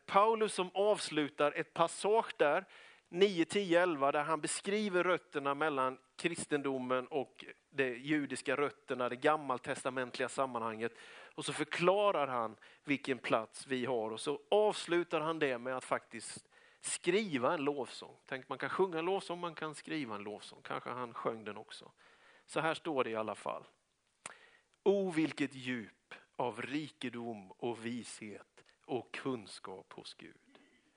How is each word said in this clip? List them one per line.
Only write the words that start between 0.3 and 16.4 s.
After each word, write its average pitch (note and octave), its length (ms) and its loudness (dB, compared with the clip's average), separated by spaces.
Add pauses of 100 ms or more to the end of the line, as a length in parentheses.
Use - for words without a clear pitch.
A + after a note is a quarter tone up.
som F3+ 200 -2
avslutar D#3 840 2
ett - 180 -4
passage G3+ 600 2
där, D#3+ 280 4 (440)
nio, F3+ 360 4
tio, F3 380 4
elva, D3 300 4
där D3+ 100 2
han D3+ 180 0
beskriver F#3+ 640 0
rötterna D3 500 0
mellan C#3 440 0 (180)
kristendomen C3+ 920 0
och C#3 380 -4 (260)
de C3 260 0
judiska C3+ 600 0
rötterna, B2+ 520 -2
det B2 80 -4
gammaltestamentliga C3 1120 0
sammanhanget. A#2 640 -2 (420)
Och D3 100 -8
så D3 80 -4
förklarar F3 760 4
han A#2 300 -2 (280)
vilken C3+ 340 0
plats - 480 0
vi B2+ 180 -2
har. A#2 260 0
Och A2 100 -8
så D3 200 -4 (100)
avslutar F3 680 4
han D#3+ 180 0
det C3+ 200 2
med B2+ 180 -4
att B2+ 80 -8
faktiskt - 640 -6 (320)